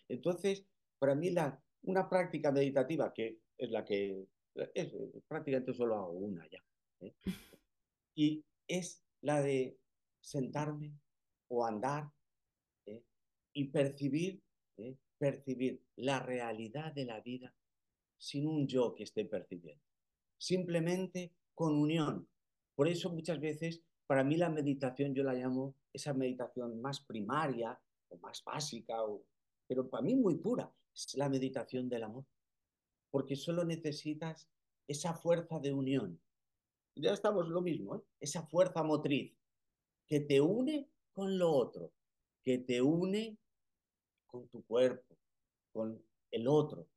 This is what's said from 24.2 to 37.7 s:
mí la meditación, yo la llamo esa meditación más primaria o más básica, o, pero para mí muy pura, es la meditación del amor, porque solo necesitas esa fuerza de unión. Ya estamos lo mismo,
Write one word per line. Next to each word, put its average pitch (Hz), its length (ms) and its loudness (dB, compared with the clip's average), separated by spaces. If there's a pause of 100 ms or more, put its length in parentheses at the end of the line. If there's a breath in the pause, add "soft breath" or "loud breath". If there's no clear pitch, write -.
mí 147 120 4
la 170 120 4
meditación, 139 680 0
yo 135 80 2
la 135 120 2
llamo 127 400 -2 (180)
esa 135 220 -4
meditación 123 640 -2
más 143 200 -4
primaria 117 800 -2 (300)
o 90 100 -18
más - 260 -14
básica, 113 600 -4
o, 104 200 -4 (420)
pero 127 220 0
para 117 140 -4
mí 196 120 4
muy 226 220 6
pura, 202 360 -2 (220)
es - 220 -12
la 139 120 2
meditación 127 600 -2
del 117 160 -2
amor, 117 220 -10 (840)
porque 135 260 0
solo 170 280 -2
necesitas 156 840 -4 (400)
esa 160 260 -2
fuerza 170 440 0
de 139 140 -2
unión. 131 480 0 (760)
Ya 165 160 2
estamos 202 360 2
lo 170 120 0
mismo, 160 360 -4